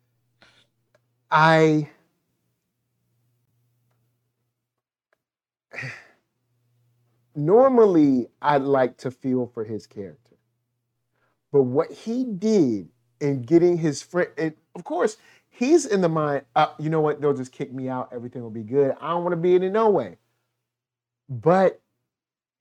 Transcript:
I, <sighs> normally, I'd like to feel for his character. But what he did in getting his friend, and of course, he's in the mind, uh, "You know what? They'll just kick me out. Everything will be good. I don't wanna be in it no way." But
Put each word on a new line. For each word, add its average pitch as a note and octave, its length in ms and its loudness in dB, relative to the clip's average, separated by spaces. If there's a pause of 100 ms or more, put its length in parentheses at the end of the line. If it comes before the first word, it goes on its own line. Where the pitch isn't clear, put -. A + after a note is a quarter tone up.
(1300)
I, D#3 600 4 (3750)
<sighs> - 1600 -20
normally, E3+ 960 4 (140)
I'd C#3+ 200 0
like C3+ 360 0
to C3 120 -8
feel B2+ 360 -4
for A#2 180 -10
his G#2+ 220 -12
character. F#2 500 -18 (1160)
But C#3+ 100 4
what C3 280 -2
he B3 340 -8
did F3 640 0 (320)
in C#3 220 -4
getting E3+ 360 4
his D#3 240 -4
friend, F3 340 -4
and D#3 180 -6 (200)
of F3+ 100 -18
course, - 320 -4 (340)
he's C#4 360 0
in G3+ 140 -2
the F3 80 2
mind, D3+ 360 -2 (120)
uh, D3+ 220 0
"You D#3 120 -4
know D#3+ 100 0
what? D3+ 200 -2
They'll C#3+ 120 0
just B2+ 200 -6
kick - 200 -12
me C3 160 -8
out. B2+ 240 -8
Everything B2 300 -12
will A#2 80 -12
be A2 140 -12
good. C3+ 360 0
I D3 100 -8
don't F3 120 -2
wanna F3 140 -2
be F3+ 180 2
in F3+ 80 4
it F#3 80 -4
no A3 200 2
way." B2 280 -2 (1080)
But E3 520 0 (800)